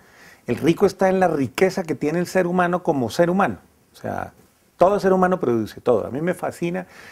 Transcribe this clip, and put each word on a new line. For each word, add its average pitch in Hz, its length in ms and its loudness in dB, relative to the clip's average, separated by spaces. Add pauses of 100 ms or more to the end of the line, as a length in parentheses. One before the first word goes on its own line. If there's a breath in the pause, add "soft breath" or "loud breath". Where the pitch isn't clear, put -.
(460 loud breath)
el 123 100 -2
rico 139 300 2
está 190 220 0
en 190 120 0
la 180 80 4
riqueza 165 560 -2
que 160 100 -4
tiene 151 240 -2
el 175 80 -2
ser 185 200 -2
humano 175 360 0
como 135 280 0
ser 170 200 2
humano. 175 280 0 (340)
O - 40 -20
sea, 98 360 -8 (460)
todo 196 220 4
ser 190 120 2
humano 185 260 2
produce, 113 420 -2
todo. 104 260 2
A 92 40 -10
mí 123 120 -6
me 175 120 -2
fascina 175 520 -6 (240 loud breath)